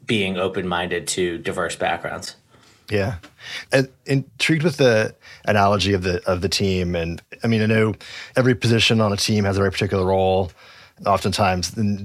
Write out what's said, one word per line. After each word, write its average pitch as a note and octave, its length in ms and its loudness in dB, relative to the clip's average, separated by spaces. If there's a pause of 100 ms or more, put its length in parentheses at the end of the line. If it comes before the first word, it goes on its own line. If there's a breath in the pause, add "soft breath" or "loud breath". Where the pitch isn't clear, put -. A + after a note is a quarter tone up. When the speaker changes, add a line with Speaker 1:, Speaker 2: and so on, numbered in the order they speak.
Speaker 1:
being F#2+ 320 -2
open-minded F2+ 680 -4
to F2 320 -2
diverse F2+ 380 -6
backgrounds. - 580 -6 (560 soft breath)
Speaker 2:
Yeah. G2+ 260 0 (560 loud breath)
And C3+ 160 2 (180)
intrigued C#3+ 580 -2
with E3+ 120 0
the A#2 380 4 (300 loud breath)
analogy G2+ 480 2
of F#2 100 2
the, F2+ 260 -2
of F2+ 120 0
the F#2 80 0
team. F#2 460 0
And, E2+ 280 -4 (200)
I - 40 -4
mean, A2+ 160 2
I A2 40 0
know A2 280 2 (420 loud breath)
every B2+ 180 4
position A2+ 460 2
on G#2 120 2
a G2+ 40 0
team G#2+ 280 0
has G2 120 0
a G2 40 2
very G2 120 2
particular G2 320 -2
role. F#2+ 460 2 (560 loud breath)
Oftentimes, F#2+ 640 0
the, A2+ 100 -4 (220)